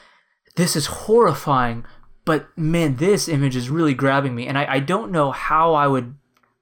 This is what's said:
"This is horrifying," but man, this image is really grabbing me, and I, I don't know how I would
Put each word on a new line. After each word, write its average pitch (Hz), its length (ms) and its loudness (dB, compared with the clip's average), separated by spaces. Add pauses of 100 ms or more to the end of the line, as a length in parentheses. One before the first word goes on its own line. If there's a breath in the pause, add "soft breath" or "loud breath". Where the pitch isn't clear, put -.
(540 loud breath)
"This 170 220 0
is 147 100 -4
horrifying," 139 960 0 (400 soft breath)
but 151 220 0 (100)
man, 160 400 0
this 175 300 2
image 139 300 0
is 123 120 -4
really 151 260 2
grabbing 135 400 0
me, 120 120 -6
and 135 100 -4
I, 139 180 -2
I 135 60 2
don't 196 300 -4
know 147 220 0
how 160 420 2
I 147 140 2
would 131 260 -2 (480)